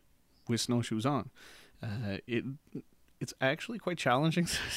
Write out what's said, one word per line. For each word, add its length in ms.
with 120
snowshoes 460
on. 240
Uh, 440
it, 180
it's 200
actually 380
quite 180
challenging 520